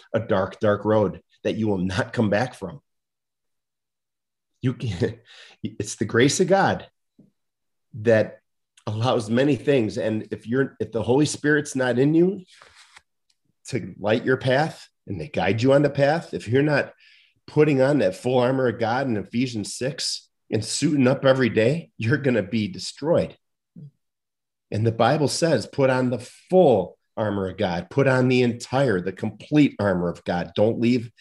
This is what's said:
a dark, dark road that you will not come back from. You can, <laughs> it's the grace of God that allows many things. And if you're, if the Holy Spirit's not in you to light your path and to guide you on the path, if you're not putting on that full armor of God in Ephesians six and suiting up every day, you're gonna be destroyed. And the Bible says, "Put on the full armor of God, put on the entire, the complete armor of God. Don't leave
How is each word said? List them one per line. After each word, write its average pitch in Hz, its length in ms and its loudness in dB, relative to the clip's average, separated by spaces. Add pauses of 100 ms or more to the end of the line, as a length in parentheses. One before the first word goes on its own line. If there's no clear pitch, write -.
(140)
a 113 60 -2
dark, 117 400 -2
dark 104 260 0
road 104 360 0 (220)
that 95 120 -2
you 110 120 -2
will 98 120 0
not 92 340 -4
come 107 160 0
back 107 240 -2
from. 73 260 -14 (1800)
You 127 140 -2
can, 110 440 -4 (220)
<laughs> - 220 -18
it's - 320 -10
the 110 100 -4
grace 123 340 2
of 185 80 2
God 160 400 2 (1080)
that 107 440 2 (480)
allows 113 420 -2
many 131 280 2
things. 113 400 0
And 110 340 -4
if 107 160 -10
you're, 131 320 -2
if - 140 -6
the 113 100 -4
Holy 131 220 2
Spirit's 147 500 -2
not 127 240 0
in 147 140 4
you 180 300 2 (1200)
to 90 320 -8
light 107 240 0
your 131 140 2
path 135 500 -2 (180)
and 98 140 -8
to 78 80 -10
guide 101 340 -2
you 135 120 4
on 190 80 6
the 143 80 2
path, 147 440 0
if 90 140 -10
you're 131 160 2
not 143 300 0 (520)
putting 151 360 2
on 139 180 4
that 92 160 0
full 127 240 0
armor 127 300 2
of 98 100 -4
God 117 280 -2
in 113 100 -2
Ephesians 113 580 -6
six - 540 -8 (200)
and 110 140 -2
suiting 139 460 0
up 139 160 0
every 131 240 4
day, 117 480 0
you're 117 200 0
gonna 127 240 0
be 104 280 -4
destroyed. 98 680 -4 (1400)
And 107 160 -2
the 113 60 2
Bible 131 340 2
says, 147 400 0
"Put 135 220 0
on 127 200 0
the 120 100 -4 (300)
full 139 480 4 (200)
armor 101 320 -2
of 92 80 -10
God, 90 320 -4
put 135 180 0
on 127 220 2
the 127 140 4
entire, 120 580 0
the 92 100 -6
complete 135 640 0
armor 90 320 0
of - 140 -8
God. 87 320 -4
Don't 113 240 2
leave 120 420 0